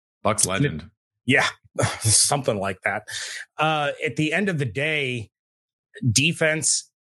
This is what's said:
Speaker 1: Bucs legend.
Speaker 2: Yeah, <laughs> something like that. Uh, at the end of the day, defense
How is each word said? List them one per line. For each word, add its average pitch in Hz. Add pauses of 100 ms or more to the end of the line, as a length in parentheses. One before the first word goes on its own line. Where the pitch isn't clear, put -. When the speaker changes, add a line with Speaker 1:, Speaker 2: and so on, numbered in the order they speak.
(260)
Speaker 1:
Bucs 107
legend. 92 (360)
Speaker 2:
Yeah, 131 (280)
<laughs> -
something 123
like 95
that. 104 (540)
Uh, 151 (120)
at 147
the 156
end 196
of 170
the 143
day, 131 (800)
defense 156 (140)